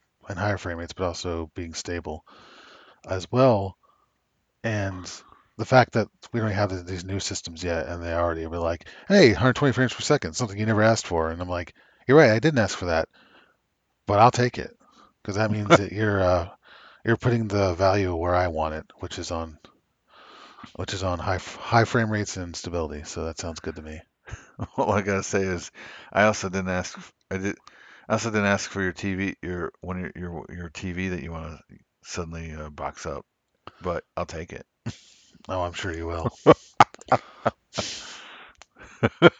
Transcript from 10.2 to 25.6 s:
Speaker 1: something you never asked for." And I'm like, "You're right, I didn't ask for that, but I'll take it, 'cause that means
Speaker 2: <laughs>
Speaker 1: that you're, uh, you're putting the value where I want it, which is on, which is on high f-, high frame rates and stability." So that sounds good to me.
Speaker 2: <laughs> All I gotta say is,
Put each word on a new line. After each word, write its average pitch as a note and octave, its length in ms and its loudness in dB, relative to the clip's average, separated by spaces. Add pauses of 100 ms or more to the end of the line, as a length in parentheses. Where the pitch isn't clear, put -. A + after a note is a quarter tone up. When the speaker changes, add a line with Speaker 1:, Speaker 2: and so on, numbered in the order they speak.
Speaker 1:
something G#2 260 -6
you G#2+ 60 0
never G#2+ 180 2
asked A2 240 4
for." E2 220 0
And E2+ 120 -8
I'm F2+ 60 -6
like, F2+ 260 -6 (340)
"You're C3+ 100 8
right, C#3 140 10
I A2 80 4
didn't C#3+ 200 2
ask G2+ 180 0
for - 100 -8
that, D#2+ 200 0 (1000)
but G2+ 120 4
I'll A#2+ 120 10
take B2 260 0
it, - 180 -10 (480)
'cause G2 120 -8
that G#2+ 160 2
means G#2+ 180 -2
Speaker 2:
<laughs> G2 80 10
Speaker 1:
that G2 160 0
you're, G#2 280 2
uh, F2+ 280 4 (560)
you're A2+ 120 4
putting A#2 300 2
the G2 280 2
value F#2+ 400 4
where F2 200 0
I F2+ 140 2
want D#2 260 -2
it, D#2 100 -10 (140)
which - 200 -10
is E2+ 120 -10
on, E2 260 -8 (1160)
which - 200 -8
is F#2 80 -6
on F2+ 160 -2
high F2+ 160 -2
f-, - 220 -10
high A#2 280 4
frame A#2 260 0
rates G#2 260 -2
and F2 180 -8
stability." D#2 500 -6
So D#2+ 200 -8
that E2 140 -8
sounds E2 220 -10
good D#2 160 -8
to D2+ 60 -14
me. D#2 180 -14 (320)
Speaker 2:
<laughs> - 440 -14
All F#2 140 0
I G2+ 120 2
gotta G2 200 0
say G2 200 0
is, F2+ 280 -4 (400)